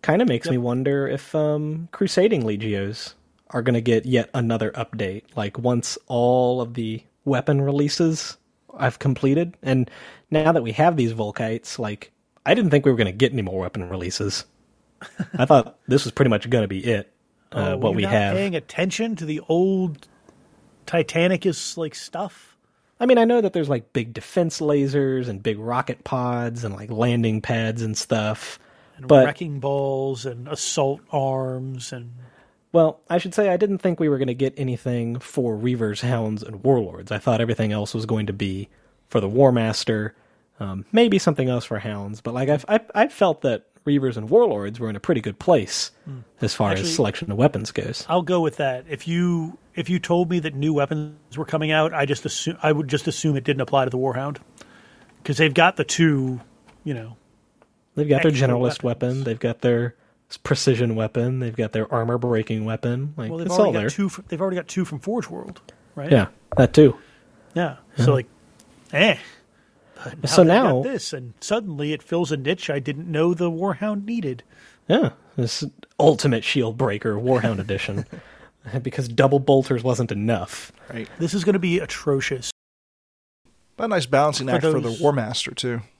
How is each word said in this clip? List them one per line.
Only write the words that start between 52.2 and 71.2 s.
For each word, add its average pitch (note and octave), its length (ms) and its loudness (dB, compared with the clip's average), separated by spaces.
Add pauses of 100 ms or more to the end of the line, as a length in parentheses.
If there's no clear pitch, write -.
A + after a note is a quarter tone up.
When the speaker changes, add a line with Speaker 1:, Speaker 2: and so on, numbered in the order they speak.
Speaker 2:
assu-, - 360 -6
I D#3 120 4
would D3 160 -2
just C#3+ 180 -2
assume D3+ 300 0
it B2+ 80 -4
didn't C#3 160 0
apply C3 240 2
to C3 40 -4
the B2+ 80 -4
Warhound, C3 400 -4 (840)
'cause C#3+ 140 -4
they've D#3 160 4
got F3 240 4
the D3 80 -2
two, C3 560 2 (420)
you D3 100 -6
know. A2+ 220 -12 (800)
Speaker 1:
They've D3 140 -2
got C#3+ 140 4
their D#3+ 80 6
Speaker 2:
extra C3+ 180 2
Speaker 1:
generalist A#2+ 340 0
Speaker 2:
weapons. - 0 -
Speaker 1:
weapon. B2+ 400 -2
They've A#2 160 -4
got A2+ 220 -4
their A#2+ 340 0 (400)
precision B2 600 0
weapon. A#2+ 440 -2
They've A#2+ 160 -6
got A2 160 -2
their A2 220 -4
armor-breaking A2+ 720 -2
weapon. B2 500 -4
Like, D3+ 140 -8
Speaker 2:
Well, E3 80 -8
they've E3+ 100 -6
Speaker 1:
it's F3+ 80 0
Speaker 2:
already G3+ 120 6
Speaker 1:
all D3+ 60 2
Speaker 2:
got - 60 0
Speaker 1:
there. - 100 -2
Speaker 2:
two G3+ 200 -2
fr-, - 180 -12
they've E3+ 140 -6
already F#3 160 -2
got F3 100 -8
two F#3+ 160 -2
from D3+ 160 -6
Forge A3 300 -6
World, - 320 -14 (340)
right? D3 160 0
Speaker 1:
Yeah, G#2+ 160 6 (300)
that - 160 6
too. D3 240 8 (560)
Speaker 2:
Yeah. E3+ 240 -4 (200)
Speaker 1:
Yeah. B2 80 2
Speaker 2:
So, C#3+ 80 6
like, B2+ 140 -2 (640)
eh. F3 260 2 (1000)
But C#3+ 100 -4
Speaker 1:
So E3+ 140 8
Speaker 2:
now F#3 200 8
they've - 0 -
Speaker 1:
now C3+ 200 2
Speaker 2:
got C4 80 -4
this, - 220 -8
and B2 260 -12